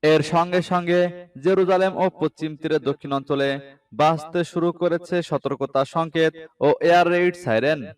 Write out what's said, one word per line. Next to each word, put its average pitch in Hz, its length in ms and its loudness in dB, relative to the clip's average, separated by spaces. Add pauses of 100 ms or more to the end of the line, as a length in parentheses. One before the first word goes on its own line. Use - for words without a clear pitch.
এর 156 180 6 (100)
সঙ্গে 175 280 0 (120)
সঙ্গে 175 280 0 (440)
জেরুজালেম 190 500 2 (100)
ও - 20 2 (160)
পশ্চিম 156 380 -4
তীরের 151 280 -2
দক্ষিণ 139 300 -6
অঞ্চলে 139 320 -2 (520)
বাজতে 160 380 0 (120)
শুরু 170 180 0 (120)
করেছে 175 340 -2 (140)
সতর্কতা 135 520 -2 (140)
সংকেত 160 380 0 (320)
ও - 20 6 (200)
এয়ার 170 260 6
রেইড 175 300 2
সাইরেন। 135 360 0 (180)